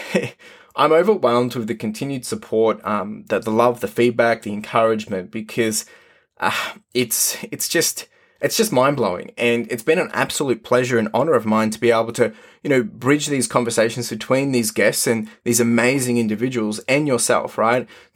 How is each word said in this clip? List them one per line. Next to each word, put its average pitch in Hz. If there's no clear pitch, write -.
<laughs> -
I'm 147
overwhelmed 127
with 113
the 113
continued 120
support, 110
um, 104
the, 101
the 110
love, 120
the -
feedback, 120
the 107
encouragement, 107
because, 110
uh, -
it's, -
it's -
just, -
it's -
just 214
mind-blowing. 123
And 117
it's 120
been 160
an 139
absolute 127
pleasure 123
and 110
honor 139
of 107
mine 110
to -
be 117
able 113
to, 110
you 147
know, 131
bridge 131
these 135
conversations 117
between 131
these 117
guests 107
and 113
these 120
amazing 120
individuals 110
and 147
yourself, 123
right? 117